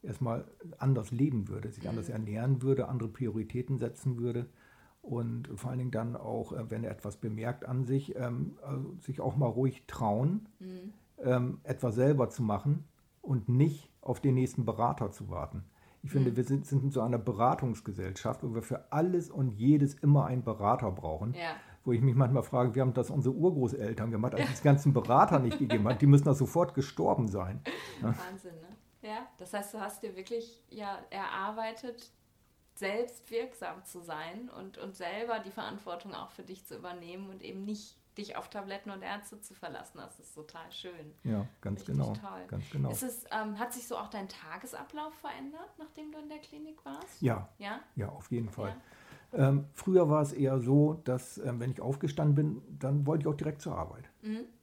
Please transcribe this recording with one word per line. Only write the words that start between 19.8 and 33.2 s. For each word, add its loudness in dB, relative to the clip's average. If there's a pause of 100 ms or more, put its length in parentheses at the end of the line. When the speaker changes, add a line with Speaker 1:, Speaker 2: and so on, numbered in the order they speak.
Speaker 1:
immer 6
einen 0
Berater 2
brauchen. -4
Speaker 2:
Ja. -6 (280)
Speaker 1:
Wo 0
ich 4
mich 6
manchmal 6
frage, 2
wie 4
haben 4
das 0
unsere 2
Urgroßeltern 2
gemacht, 0
als 2
Speaker 2:
Ja. -2
Speaker 1:
es -6
die -16
ganzen 8
Berater 8
nicht 2
gegeben 2
hat? 2
Die 8
müssen 12
doch 6
sofort 2
gestorben 2
sein. -2 (420)
Ja. 0
Speaker 2:
Wahnsinn, -6
ne? -18 (260)
Ja, -8 (120)
das -14
heißt, -6
du -6
hast -8
dir -8
wirklich -8
ja -8 (120)
erarbeitet, -6 (640)
selbst -6